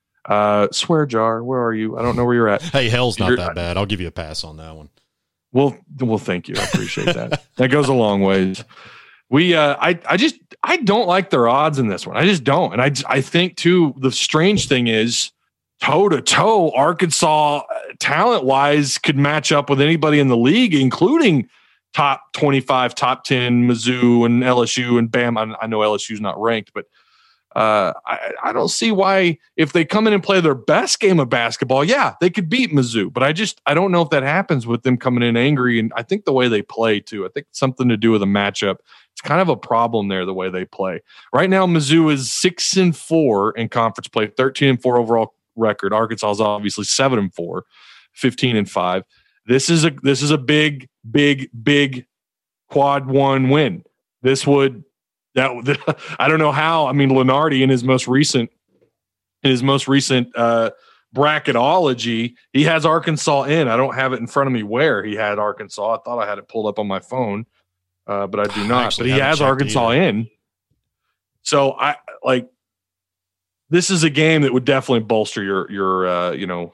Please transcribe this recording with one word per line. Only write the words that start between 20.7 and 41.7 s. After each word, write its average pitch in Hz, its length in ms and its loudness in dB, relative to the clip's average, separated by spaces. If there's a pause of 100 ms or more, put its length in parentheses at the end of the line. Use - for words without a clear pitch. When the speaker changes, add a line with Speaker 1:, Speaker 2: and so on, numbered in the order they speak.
Speaker 1:
including 165 760 2 (440)
top 139 400 -2
twenty-five, 131 600 0
top 127 300 -2
ten, 123 440 2
Mizzou 120 600 2
and 120 160 2
L 123 180 2
S 117 160 -2
U 120 220 0
and 117 100 0
Bama. 113 500 -2
I, 113 40 -8
I 113 40 -6
know 110 140 -2
L 107 140 2
S - 160 -8
U's 107 100 -8
not 98 180 -6
ranked, 110 360 -4
but, 104 100 -10 (680)
uh, 107 380 2 (120)
I, - 260 -6 (120)
I - 100 -4
don't - 140 0
see 226 240 -2
why, 190 480 2 (160)
if 156 180 0
they 170 100 2
come 208 220 0
in 214 80 4
and 196 80 2
play 196 180 2
their 156 140 2
best 151 460 0
game 190 200 4
of 127 100 0
basketball, 123 540 0
yeah, 208 380 0
they 180 80 4
could 175 180 -2
beat 226 240 0
Mizzou. 117 400 0
But 120 120 -2
I 147 100 2
just, 190 320 -6
I 139 80 0
don't 185 180 2
know 170 120 2
if 147 80 -2
that 147 100 2
happens 143 460 -2
with 117 160 -2
them 127 140 2
coming 120 300 0
in 117 80 0
angry. 123 440 2
And 110 160 -2
I 117 80 -6
think 202 220 -4
the 151 60 0
way 127 160 2
they 107 140 0
play 110 380 -2
too, 98 260 -10
I 92 40 -10
think - 200 -12
it's - 80 -18
something 127 320 0
to 113 80 2
do 113 140 2
with 107 100 2
a 98 60 0
matchup. 101 480 -2 (380)
It's - 100 -18
kind 165 180 0
of 180 80 2
a 123 80 0
problem 113 520 -2
there, 95 160 -4
the 95 80 -6
way 92 180 -6
they 92 120 -6
play. 92 380 -8 (320)
Right 170 160 2
now, 190 160 2
Mizzou 156 480 4